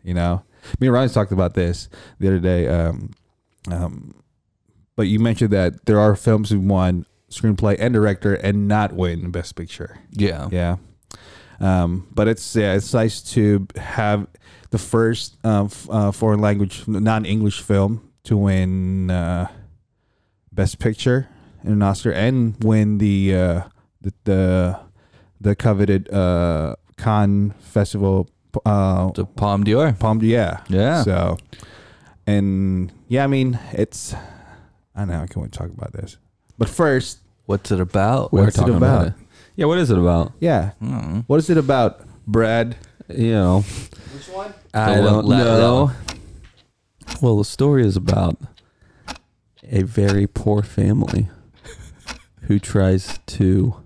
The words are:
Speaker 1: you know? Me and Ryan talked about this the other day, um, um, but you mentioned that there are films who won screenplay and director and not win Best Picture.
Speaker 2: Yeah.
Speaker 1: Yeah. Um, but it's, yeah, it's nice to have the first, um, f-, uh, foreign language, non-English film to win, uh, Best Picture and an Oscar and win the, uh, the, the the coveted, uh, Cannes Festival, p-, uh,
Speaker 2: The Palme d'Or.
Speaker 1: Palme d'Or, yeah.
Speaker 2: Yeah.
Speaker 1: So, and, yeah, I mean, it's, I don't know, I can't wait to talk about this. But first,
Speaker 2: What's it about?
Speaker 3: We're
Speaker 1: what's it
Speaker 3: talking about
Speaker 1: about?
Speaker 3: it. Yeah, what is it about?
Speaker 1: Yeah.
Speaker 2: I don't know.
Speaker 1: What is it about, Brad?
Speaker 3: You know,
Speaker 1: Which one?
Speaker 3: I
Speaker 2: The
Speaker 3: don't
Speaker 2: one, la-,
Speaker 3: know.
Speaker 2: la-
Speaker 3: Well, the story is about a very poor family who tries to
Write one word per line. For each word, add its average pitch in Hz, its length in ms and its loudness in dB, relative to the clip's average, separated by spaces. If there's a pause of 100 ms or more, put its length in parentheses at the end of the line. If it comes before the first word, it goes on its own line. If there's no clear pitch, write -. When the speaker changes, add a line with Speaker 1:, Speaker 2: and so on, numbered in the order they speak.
Speaker 1:
you 90 120 -6
know? 87 280 -2 (380)
Me 123 60 4
and 127 80 4
Ryan 127 160 2
talked 104 220 0
about 92 220 0
this 87 340 -2 (320)
the 98 80 2
other 95 100 4
day, 87 300 2
um, 82 420 -2 (600)
um, 87 440 -8 (840)
but 107 120 0
you 107 100 2
mentioned 113 320 2
that 95 360 0
there 107 140 4
are 107 160 6
films 107 340 0
who 104 100 2
won 92 460 0 (240)
screenplay 104 480 0
and 120 140 0
director 104 420 2
and 101 320 0
not 104 260 0
win 90 380 -4
Best 85 240 -8
Picture. - 440 -14 (120)
Speaker 2:
Yeah. 82 400 -2
Speaker 1:
Yeah. 87 260 -2 (840)
Um, 90 520 0
but 107 160 0
it's, - 280 -4
yeah, 104 180 2
it's 101 200 -2
nice 113 260 0 (140)
to 104 320 2 (100)
have 104 500 -4 (440)
the 110 80 -2
first, 113 680 -2
um, 104 220 2
f-, - 240 -14
uh, 104 220 0
foreign 107 280 0
language, 101 460 -2
non-English 107 760 0
film 101 500 0 (140)
to 110 120 0
win, 92 760 0
uh, 90 380 -2 (1040)
Best - 260 -2
Picture 127 500 0 (340)
and 107 100 -2
an 104 100 2
Oscar 98 300 0
and 117 500 0
win 107 360 2
the, 98 360 2
uh, 90 280 0 (380)
the, 101 120 -8 (120)
the 92 560 0 (600)
the 104 160 0
coveted, 98 560 0
uh, 87 640 0 (200)
Cannes 101 640 0
Festival, 98 680 -2 (240)
p-, - 140 -4
uh, 95 460 2
Speaker 2:
The 92 120 -4
Palme 101 400 -2
d'Or. 123 280 2
Speaker 1:
Palme 110 260 0
d'Or, 110 100 2
yeah. 107 400 0
Speaker 2:
Yeah. 123 340 0
Speaker 1:
So, 90 340 0 (880)
and, 95 680 0 (160)
yeah, 131 160 0
I - 20 0
mean, 131 320 0 (140)
it's, - 420 -6
I - 840 -20
don't 101 80 -4
know, 87 140 -4
I 82 40 -8
can't - 120 -14
wait - 140 -10
to - 60 -14
talk 85 120 -8
about - 220 -14
this. - 240 -14 (420)
But 117 100 0
first, 139 520 0 (260)
Speaker 2:
What's 98 240 -4
it 95 100 0
about? 101 520 0
Speaker 3:
We're 98 120 4
Speaker 1:
what's 107 120 2
it - 40 0
Speaker 3:
talking 123 140 2
about - 280 4
Speaker 1:
about? - 40 2
Speaker 3:
it. - 200 -8 (300)
Yeah, 190 100 -2
what 170 120 2
is 156 120 0
it 104 60 4
about? 87 420 2
Speaker 1:
Yeah. 113 340 0 (100)
Speaker 2:
I - 20 -8
don't 110 300 -6
know. 117 140 -4
Speaker 1:
What 143 100 2
is 156 100 -2
it 175 80 2
about, 135 500 0 (200)
Brad? 113 500 0 (320)
Speaker 3:
You 113 220 -2
know, 98 300 4 (520)
Speaker 1:
Which 139 160 -18
one? 196 240 -12 (220)
Speaker 3:
I 107 220 0
Speaker 2:
The 104 60 4
Speaker 3:
don't 104 140 4
Speaker 2:
one, 110 100 0
la-, 123 120 4
Speaker 3:
know. 120 460 4
Speaker 2:
la- 135 80 0 (1300)
Speaker 3:
Well, 117 160 4
the 104 80 2
story 135 400 2
is 95 100 2
about 95 400 0 (1300)
a 104 200 -2
very 101 440 0
poor 104 360 -2
family 101 680 0 (1120)
who 101 160 0
tries 95 680 0
to 95 600 0